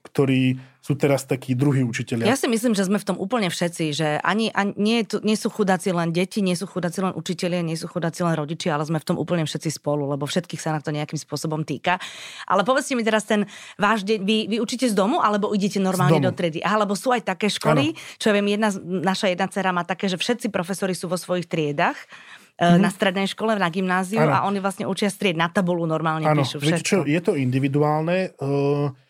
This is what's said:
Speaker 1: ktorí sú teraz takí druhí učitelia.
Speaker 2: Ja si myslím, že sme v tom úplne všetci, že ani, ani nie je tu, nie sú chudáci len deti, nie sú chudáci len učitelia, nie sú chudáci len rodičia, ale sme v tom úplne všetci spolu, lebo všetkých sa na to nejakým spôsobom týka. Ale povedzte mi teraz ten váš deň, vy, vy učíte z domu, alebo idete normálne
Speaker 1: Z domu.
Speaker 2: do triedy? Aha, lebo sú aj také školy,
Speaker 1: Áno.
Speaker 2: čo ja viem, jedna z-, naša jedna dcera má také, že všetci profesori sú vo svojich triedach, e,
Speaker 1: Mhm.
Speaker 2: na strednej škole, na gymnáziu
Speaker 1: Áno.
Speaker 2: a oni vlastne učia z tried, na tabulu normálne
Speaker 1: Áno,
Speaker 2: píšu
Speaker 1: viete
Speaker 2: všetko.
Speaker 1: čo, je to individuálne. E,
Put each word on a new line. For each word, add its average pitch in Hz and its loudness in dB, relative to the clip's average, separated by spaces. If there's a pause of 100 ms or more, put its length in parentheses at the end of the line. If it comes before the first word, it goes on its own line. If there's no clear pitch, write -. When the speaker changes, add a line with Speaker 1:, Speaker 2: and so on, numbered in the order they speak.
Speaker 1:
ktorí 131 4 (260)
sú - -2
teraz 139 2
takí 127 -2
druhí 135 2
učitelia. 120 -2
Speaker 2:
Ja 247 4
si - -2
myslím, 233 0
že 196 0
sme 190 0
v 202 -2
tom 180 -2
úplne 190 -2
všetci, 170 -2
že 151 -2 (140)
ani, 214 0
ani 202 0
nie 214 2
je 226 0
tu, 214 -4
nie 214 2
sú 220 0
chudáci 196 0
len 170 0
deti, 185 0
nie 185 2
sú 175 -6
chudáci 175 -4
len 185 0
učitelia, 170 -4
nie 165 -2
sú 165 -6
chudáci 165 -4
len 165 2
rodičia, 156 -2
ale 156 -2
sme 156 -2
v - -10
tom - 0
úplne 170 0
všetci 156 -4
spolu, 147 -2
lebo 143 -4
všetkých 170 -4
sa - -4
na 156 -2
to 151 -6
nejakým 151 -4
spôsobom 156 -4
týka. 175 -2 (480)
Ale 196 2
povedzte 262 0
mi 240 0
teraz 220 2
ten 208 0 (260)
váš 196 0
deň, 214 0
vy, 208 2 (100)
vy 220 -2
učíte 226 -2
z 226 2
domu, 208 2
alebo 208 0
idete 202 0
normálne 185 4
Speaker 1:
Z 156 4
domu. 139 2
Speaker 2:
do - 0
triedy? 170 -2
Aha, 202 0
lebo 208 0
sú 202 -2
aj 247 0
také 196 0
školy, 185 2
Speaker 1:
Áno. - -12
Speaker 2:
čo - -2
ja 220 4
viem, 202 2
jedna 208 2
z-, 196 -2
naša 185 -2
jedna 185 0
dcera 190 -2
má 175 0
také, 180 -4
že 185 0
všetci 240 -2
profesori 190 -2
sú 175 -8
vo 175 -2
svojich 175 -4
triedach, 165 0 (580)
e, 170 4
Speaker 1:
Mhm. 175 8
Speaker 2:
na 190 6
strednej 190 0
škole, 214 -2
na 196 2
gymnáziu 185 0
Speaker 1:
Áno. 156 4
Speaker 2:
a - 2
oni 196 0
vlastne 190 -2
učia 196 -2
z 190 -4
tried, 185 0
na 170 2
tabulu 175 0
normálne 160 0
Speaker 1:
Áno, 151 4
Speaker 2:
píšu 135 0
Speaker 1:
viete 156 0
Speaker 2:
všetko. - -
Speaker 1:
čo, 202 2
je 147 2
to 208 0
individuálne. 147 2
E, - -10 (720)